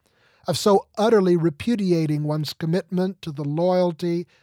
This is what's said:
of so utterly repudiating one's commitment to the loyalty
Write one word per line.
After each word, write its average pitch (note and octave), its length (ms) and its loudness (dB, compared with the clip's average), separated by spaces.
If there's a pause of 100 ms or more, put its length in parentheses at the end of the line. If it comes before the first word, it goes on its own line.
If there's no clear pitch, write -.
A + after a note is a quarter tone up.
(480)
of - 100 -2
so G3+ 280 4 (100)
utterly G3+ 400 4
repudiating E3 880 0
one's D3+ 300 -4
commitment F#3 680 -4
to E3+ 80 -10
the D3 140 -8
loyalty F3 800 0 (160)